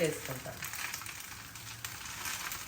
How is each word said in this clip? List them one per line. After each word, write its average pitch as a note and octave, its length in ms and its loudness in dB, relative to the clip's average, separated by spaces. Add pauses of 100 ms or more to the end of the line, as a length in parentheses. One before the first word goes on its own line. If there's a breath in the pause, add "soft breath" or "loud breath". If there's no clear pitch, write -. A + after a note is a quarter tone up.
చేసుకుంటాం. C#3 540 4 (2250)